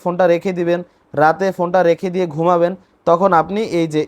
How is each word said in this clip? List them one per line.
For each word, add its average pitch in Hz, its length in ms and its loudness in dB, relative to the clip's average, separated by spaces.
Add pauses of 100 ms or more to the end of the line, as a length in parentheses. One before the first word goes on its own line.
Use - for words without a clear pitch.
ফোনটা 175 240 0
রেখে 170 260 0
দিবেন, 175 300 -2 (300)
রাতে 160 380 2
ফোনটা 180 320 0
রেখে 170 260 0
দিয়ে 180 180 -2
ঘুমাবেন, 170 480 0 (300)
তখন 175 280 2
আপনি 170 280 0
এই 170 260 -2
যে 156 200 -2